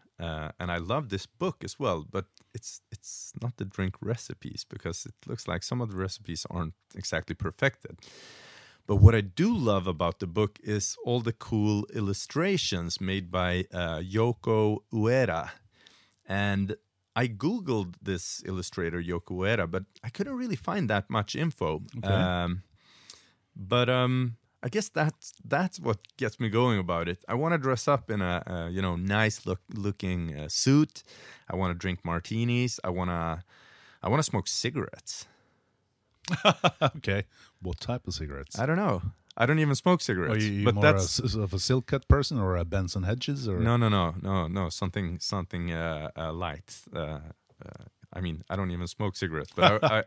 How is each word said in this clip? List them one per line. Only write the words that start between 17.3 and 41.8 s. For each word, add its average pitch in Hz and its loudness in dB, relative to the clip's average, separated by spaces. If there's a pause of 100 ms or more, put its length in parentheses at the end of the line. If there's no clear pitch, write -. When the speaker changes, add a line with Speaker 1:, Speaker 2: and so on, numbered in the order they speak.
Speaker 1:
this - -6
illustrator, 87 -4
Yoko 87 -6
Ueda, 92 0
but 95 -2 (200)
I 120 -10
couldn't 262 -6
really 240 -4
find 170 -2
that 101 0
much 107 0
info. 80 -2 (160)
Speaker 2:
Okay. 104 -6
Speaker 1:
Um, 90 0 (920)
but, 120 2
um, 127 2 (260)
I 123 -4
guess 208 -2
that's, - -2 (120)
that's - 0
what 120 0 (180)
gets 120 -4
me 113 0
going 117 4
about 85 0
it. 87 -4
I 107 -2
wanna 160 2
dress 131 0
up 143 2
in 101 0
a, 90 0
a, 85 -6
you 92 -4
know, 90 0
nice 104 0
look, 92 -4 (120)
looking, 92 -4
uh, 76 -8
suit. - 2 (460)
I 95 -4
wanna 92 0
drink 90 -4
martinis. 117 -2
I 92 -2
wanna, 87 -2 (580)
I - -2
wanna 147 4
smoke 101 -2
cigarettes. - -6
Speaker 2:
<laughs> - -20 (1600)
Okay. 101 -2 (360)
What 92 -6
type 120 -6
of 90 -6
cigarettes? 69 -8
Speaker 1:
I 120 2
don't 160 2
know. 139 2 (340)
I 120 4
don't 151 4
even 147 4
smoke 180 4
cigarettes, 92 0
Speaker 2:
Are 110 2
you, 107 2
you 104 4
Speaker 1:
but 113 6
Speaker 2:
more 101 4
Speaker 1:
that's 98 6
Speaker 2:
a, 117 -2
s-, - 0
of 101 0
a 95 0
Silk 127 2